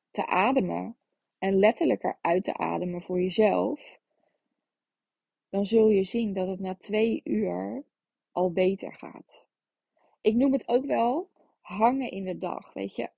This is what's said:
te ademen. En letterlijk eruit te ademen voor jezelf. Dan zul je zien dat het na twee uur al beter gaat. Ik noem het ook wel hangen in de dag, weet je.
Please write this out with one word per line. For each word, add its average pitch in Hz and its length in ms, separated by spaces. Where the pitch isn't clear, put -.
te - 160
ademen. 190 720
En 196 200
letterlijk 220 440
eruit 180 420
te - 100
ademen 175 480
voor 180 180
jezelf. 185 800
Dan 196 180
zul 220 220
je 190 160
zien 226 280
dat 185 160
het 190 120
na 190 140
twee 214 500
uur 202 600
al 180 200
beter 185 420
gaat. - 520
Ik 214 140
noem 262 180
het 269 160
ook 254 160
wel 254 460
hangen 240 500
in 196 140
de 175 140
dag, - 340
weet 196 240
je. 233 220